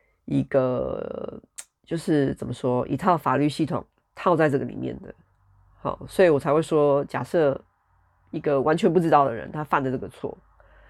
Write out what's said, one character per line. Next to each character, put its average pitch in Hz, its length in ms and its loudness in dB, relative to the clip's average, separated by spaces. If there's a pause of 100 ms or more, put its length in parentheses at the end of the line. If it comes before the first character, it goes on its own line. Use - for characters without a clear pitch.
(260)
一 139 160 0
个， - 1000 -4 (440)
就 165 120 -6
是 143 380 0
怎 - 120 -12
么 127 60 -8
说， 123 340 -2
一 139 120 -4
套 180 180 2
法 131 220 0
律 147 100 2
系 311 160 -2
统 156 180 -4 (320)
套 175 220 0
在 160 140 4
这 135 80 2
个 123 80 -6
里 104 100 -10
面 123 240 -6
的。 - 140 -16 (680)
好， - 260 -4
所 - 160 2
以 175 60 8
我 143 100 6
才 143 140 0
会 160 80 4
说， 147 460 2
假 135 180 -6
设 147 340 2 (720)
一 160 100 -6
个 143 200 0
完 156 160 2
全 180 160 2
不 180 80 4
知 165 80 2
道 147 160 6
的 120 80 -2
人， - 180 -10
他 151 140 -8
犯 143 180 0
的 131 80 -2
这 131 60 -2
个 101 100 -8
错， - 300 -12 (540)